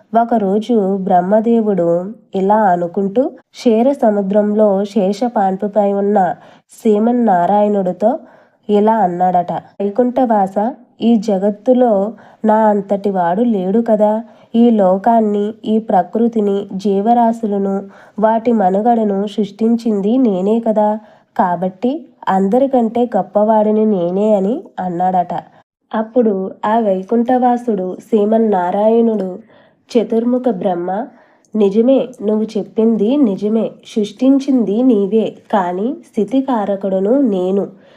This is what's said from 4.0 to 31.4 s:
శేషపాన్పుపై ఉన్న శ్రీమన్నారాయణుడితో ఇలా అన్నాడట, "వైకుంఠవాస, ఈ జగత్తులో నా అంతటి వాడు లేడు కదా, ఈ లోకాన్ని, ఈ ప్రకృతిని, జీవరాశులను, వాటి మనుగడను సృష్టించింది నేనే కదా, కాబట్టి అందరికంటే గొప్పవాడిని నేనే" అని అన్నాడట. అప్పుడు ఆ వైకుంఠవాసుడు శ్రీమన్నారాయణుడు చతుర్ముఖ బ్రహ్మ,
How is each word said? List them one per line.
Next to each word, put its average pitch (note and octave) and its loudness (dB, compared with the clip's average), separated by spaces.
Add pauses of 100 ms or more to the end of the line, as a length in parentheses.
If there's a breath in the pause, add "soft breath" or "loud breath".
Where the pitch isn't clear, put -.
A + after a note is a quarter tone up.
శేషపాన్పుపై G3+ -2
ఉన్న G3+ 0 (460 loud breath)
శ్రీమన్నారాయణుడితో G#3 2 (500 loud breath)
ఇలా G#3 2
అన్నాడట, F3+ 0
"వైకుంఠవాస, G#3+ -2 (280)
ఈ A#3 2
జగత్తులో G#3 0 (320 loud breath)
నా G#3+ 4
అంతటి G#3 0
వాడు F#3 0
లేడు G#3+ 0
కదా, G#3+ 0 (320 loud breath)
ఈ A#3 4
లోకాన్ని, G#3 2 (100)
ఈ A3 0
ప్రకృతిని, G#3 0
జీవరాశులను, G3+ 0 (360 loud breath)
వాటి A3+ 0
మనుగడను G#3 0
సృష్టించింది A3 -2
నేనే G#3+ 0
కదా, G#3+ 0 (400 loud breath)
కాబట్టి F#3+ -4 (200)
అందరికంటే A#3 0
గొప్పవాడిని G#3+ 2
నేనే" G3 0
అని G#3 -2 (160)
అన్నాడట. F3+ -2 (600 soft breath)
అప్పుడు A3 -2 (120)
ఆ G#3+ 0
వైకుంఠవాసుడు A#3 0 (120)
శ్రీమన్నారాయణుడు G#3 0 (600 soft breath)
చతుర్ముఖ A#3 0
బ్రహ్మ, F#3 -4 (500 soft breath)